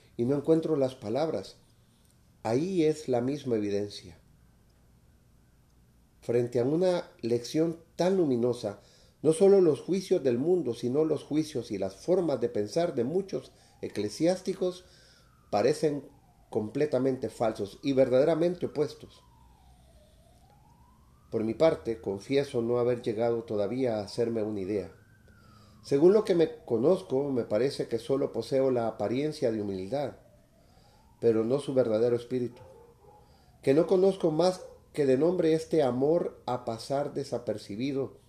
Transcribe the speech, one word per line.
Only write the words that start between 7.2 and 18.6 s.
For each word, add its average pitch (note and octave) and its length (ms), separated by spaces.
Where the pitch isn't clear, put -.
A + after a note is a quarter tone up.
lección D#3 560
tan F#3 220
luminosa, A#2+ 640
no D#3 120
solo G3 280
los D3+ 200
juicios F3+ 420
del B2 160
mundo, D3+ 340
sino C3 320
los D3 180
juicios C#3+ 460
y G#2 80
las F#2+ 180
formas E3 460
de A#2 80
pensar C3+ 460
de A#2+ 80
muchos D#3+ 480
eclesiásticos F3 1040
parecen C#3+ 520
completamente B2+ 800
falsos A2 540
y C#3 100
verdaderamente D#3 720